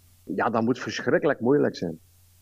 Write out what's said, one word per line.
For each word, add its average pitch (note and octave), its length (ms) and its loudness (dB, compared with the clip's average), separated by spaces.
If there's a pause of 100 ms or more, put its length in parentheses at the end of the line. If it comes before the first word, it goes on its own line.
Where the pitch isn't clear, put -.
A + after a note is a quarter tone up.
(240)
ja, G2 260 -2
dat A2 140 0
moet B2 160 0
verschrikkelijk C#3+ 600 0
moeilijk C3 360 2
zijn. E2 240 -6 (420)